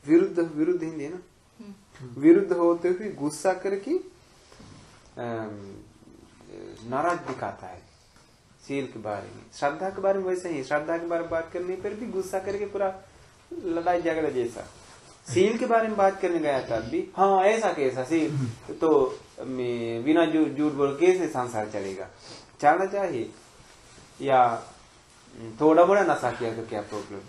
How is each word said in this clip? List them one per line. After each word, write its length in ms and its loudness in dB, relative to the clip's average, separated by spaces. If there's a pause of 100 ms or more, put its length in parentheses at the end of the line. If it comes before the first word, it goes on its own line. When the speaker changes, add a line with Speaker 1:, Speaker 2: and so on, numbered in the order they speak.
Speaker 1:
विरुद्ध, 320 4
विरुद्ध 440 0
हिंदी 200 -8
है 100 -10
ना? 60 -12 (420)
Speaker 2:
हम्म। 600 -16
Speaker 1:
विरुद्ध 320 8
होते 360 2
हुए 220 -2
गुस्सा 420 -2
करके, 440 -4 (1200)
अम, 640 -10 (1080)
नाराज 280 0
दिखाता 500 -8
है 140 -16 (840)
सील 240 -6
के 80 -14
बारे 280 -8
में। 260 -18
श्रद्धा 360 -4
के 120 -8
बारे 180 2
में 60 -6
वैसे 240 -4
ही, 140 -4
श्रद्धा 340 -2
के 100 -6
बारे 140 -2
में 100 -8
बात 220 -4
करने 220 -6
पर 180 -8
भी 120 -10
गुस्सा 340 -6
करके 260 -6
पूरा 360 -4 (520)
लड़ाई 480 -2
झगड़ा 280 0
जैसा। 320 -4 (720)
सील 240 4
के 80 -2
बारे 220 2
में 100 -4
बात 240 2
करने 180 0
गया 300 0
था 60 0
अभी, 420 -4
"हाँ, 260 4
ऐसा 300 2
कैसा 300 0
सील?" 460 0 (320)
तो 380 4 (200)
मैं 640 -4
बिना 220 6
झू-, 240 2
झूठ 240 -2
बोल 260 0
कैसे 280 4
संसार 420 -4
चलेगा? 400 -8 (520)
चलना 240 6
चाहिए। 480 -4 (880)
या 420 4 (1000)
थोड़ा 240 8
मोड़ा 180 4
नशा 280 2
किया 300 -4
तो 60 -10
क्या 140 -6
प्रॉब्लम? 480 -10